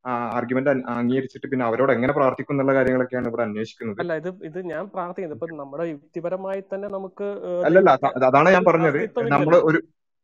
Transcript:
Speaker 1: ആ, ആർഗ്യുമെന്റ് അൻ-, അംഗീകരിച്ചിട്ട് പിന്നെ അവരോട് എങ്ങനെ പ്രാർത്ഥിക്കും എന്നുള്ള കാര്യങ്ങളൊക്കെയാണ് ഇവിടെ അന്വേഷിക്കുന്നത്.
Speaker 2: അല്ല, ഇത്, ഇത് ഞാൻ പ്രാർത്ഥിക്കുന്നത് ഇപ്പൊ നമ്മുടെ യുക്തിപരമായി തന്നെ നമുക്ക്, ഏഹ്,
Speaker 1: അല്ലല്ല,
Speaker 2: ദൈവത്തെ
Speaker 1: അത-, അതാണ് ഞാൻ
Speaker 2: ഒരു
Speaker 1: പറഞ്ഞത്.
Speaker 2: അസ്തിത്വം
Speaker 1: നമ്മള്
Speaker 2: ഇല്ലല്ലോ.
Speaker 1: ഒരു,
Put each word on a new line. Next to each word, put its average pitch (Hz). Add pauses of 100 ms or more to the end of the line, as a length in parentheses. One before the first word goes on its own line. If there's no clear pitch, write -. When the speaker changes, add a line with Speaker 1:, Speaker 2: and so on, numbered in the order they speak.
Speaker 1:
ആ, 127
ആർഗ്യുമെന്റ് 120
അൻ-, 127
അംഗീകരിച്ചിട്ട് 120
പിന്നെ 127
അവരോട് 123
എങ്ങനെ 123
പ്രാർത്ഥിക്കും 135
എന്നുള്ള 135
കാര്യങ്ങളൊക്കെയാണ് 127
ഇവിടെ 117
അന്വേഷിക്കുന്നത്. 110
Speaker 2:
അല്ല, 170
ഇത്, 180
ഇത് 160
ഞാൻ 175
പ്രാർത്ഥിക്കുന്നത് 175
ഇപ്പൊ 165
നമ്മുടെ 143
യുക്തിപരമായി 175
തന്നെ 196
നമുക്ക്, 190
ഏഹ്, 180
Speaker 1:
അല്ലല്ല, 175
Speaker 2:
ദൈവത്തെ 131
Speaker 1:
അത-, 131
അതാണ് 143
ഞാൻ 180
Speaker 2:
ഒരു 180
Speaker 1:
പറഞ്ഞത്. 165
Speaker 2:
അസ്തിത്വം 226
Speaker 1:
നമ്മള് -
Speaker 2:
ഇല്ലല്ലോ. 160
Speaker 1:
ഒരു, 160 (420)